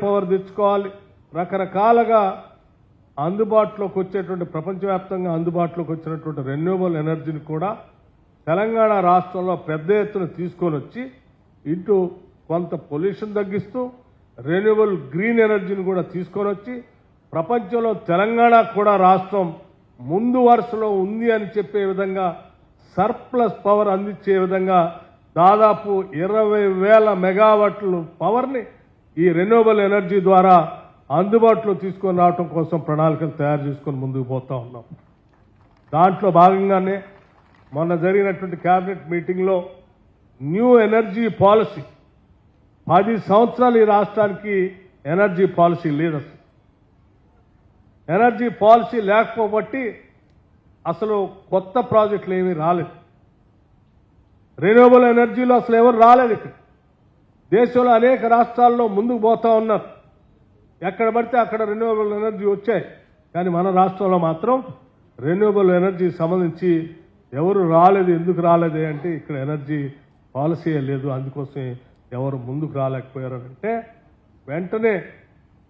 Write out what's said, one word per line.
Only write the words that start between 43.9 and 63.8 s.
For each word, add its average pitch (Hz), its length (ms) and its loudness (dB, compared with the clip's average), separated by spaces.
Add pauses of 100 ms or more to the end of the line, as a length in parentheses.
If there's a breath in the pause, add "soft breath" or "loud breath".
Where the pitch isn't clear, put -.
రాష్ట్రానికి 208 600 -2 (580)
ఎనర్జీ 190 320 0 (140)
పాలసీ 170 300 0 (120)
లేదు. 160 200 -2
అసలు - 120 -18 (1800)
ఎనర్జీ 233 320 0 (160)
పాలసీ 226 340 4 (140)
లేకపోబట్టి 220 720 -2 (1080)
అసలు 214 240 -4 (380)
కొత్త 190 220 -2 (160)
ప్రాజెక్టులు 208 480 0
ఏమీ 185 140 -2 (120)
రాలేదు. 170 280 -2 (1700)
రెన్యూవబుల్ 247 480 8
ఎనర్జీలో 240 480 2
అసలు 226 200 0
ఎవరు 240 240 4
రాలేదు. 240 320 8
ఇక్కడ - 160 -14 (1040)
దేశంలో 247 420 2
అనేక 240 220 2 (140)
రాష్ట్రాల్లో 240 500 2 (120)
ముందుకు 233 300 -2
పోతా 226 220 2 (120)
ఉన్నారు, 220 260 -2 (1040)
ఎక్కడ 226 260 -2
పడితే 233 200 -2 (100)
అక్కడ 220 160 -6 (100)
రెన్యూవబుల్ 214 480 -2
ఎనర్జీ 208 340 -6
వచ్చాయి, 202 320 -2 (500)
కానీ 180 220 -4
మన 180 100 0 (120)
రాష్ట్రంలో 185 480 2